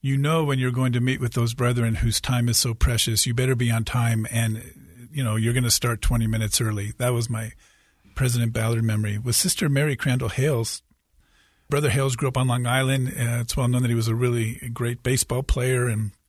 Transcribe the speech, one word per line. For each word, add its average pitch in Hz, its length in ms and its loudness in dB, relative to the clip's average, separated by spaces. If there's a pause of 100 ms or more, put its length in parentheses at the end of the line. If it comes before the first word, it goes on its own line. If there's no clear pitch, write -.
you 135 140 0
know 151 280 2
when 139 140 0
you're 127 120 2
going 127 220 2
to 120 80 2
meet 131 200 0
with 120 140 -2
those 117 200 0
brethren 120 420 0
whose 113 240 0
time 120 280 0
is 113 80 2
so 120 160 0
precious, 113 540 2
you 120 80 0
better 127 200 2
be 120 160 0
on 113 140 2
time, 113 460 0
and, 117 800 -6
you 147 100 -4
know, 110 140 0
you're 113 160 2
gonna 123 180 2
start 117 320 -2
twenty 113 240 2
minutes 110 340 0
early. 107 380 -4
That 123 160 0
was 117 160 -2
my 113 220 -6 (600)
President 120 380 0
Ballard 113 320 0
memory. 107 340 0
With 120 180 -2
Sister - 320 0
Mary 143 280 2
Crandall 127 340 -2
Hales, 127 520 -2 (840)
Brother 147 220 2
Hales 135 260 0
grew 135 120 -2
up 131 100 -2
on 127 100 2
Long 123 180 0
Island. 131 420 0
Uh, 120 320 -2
it's 117 160 -4
well 127 120 2
known 123 140 2
that 123 60 2
he 117 60 2
was 113 140 0
a 113 60 0
really 120 580 -2
great 120 300 -4
baseball 127 400 0
player 127 440 0
and 107 260 -2 (160)